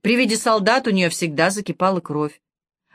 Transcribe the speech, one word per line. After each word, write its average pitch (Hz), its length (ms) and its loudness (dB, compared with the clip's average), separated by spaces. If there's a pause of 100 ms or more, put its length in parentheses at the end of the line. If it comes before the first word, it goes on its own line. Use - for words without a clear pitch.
При 240 160 2
виде 233 200 2
солдат 220 500 2
у 233 40 0
нее 185 200 2
всегда 165 400 0
закипала 190 500 -2
кровь. 151 400 -6 (540)